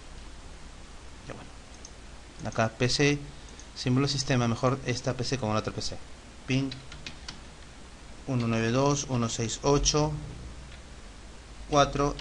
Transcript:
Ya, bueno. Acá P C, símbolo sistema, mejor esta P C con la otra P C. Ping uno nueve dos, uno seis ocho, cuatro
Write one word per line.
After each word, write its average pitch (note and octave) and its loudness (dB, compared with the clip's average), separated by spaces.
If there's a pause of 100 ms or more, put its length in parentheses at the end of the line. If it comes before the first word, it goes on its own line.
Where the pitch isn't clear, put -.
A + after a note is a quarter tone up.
(1300)
Ya, C3+ -8
bueno. - -12 (1000)
Acá A2+ 2
P B2 2
C, C#3+ 6 (560)
símbolo C3 4
sistema, B2+ 4
mejor B2+ 4
esta B2 0
P A#2+ -2
C B2+ 0
con G#2+ 2
la G#2+ 4
otra G#2 -2
P G#2 -4
C. - -2 (500)
Ping C3+ 4 (1600)
uno B2 2
nueve A2+ 4
dos, C#3+ 4
uno A#2+ 2
seis A2+ -2
ocho, C#3+ 6 (1600)
cuatro C#3+ 6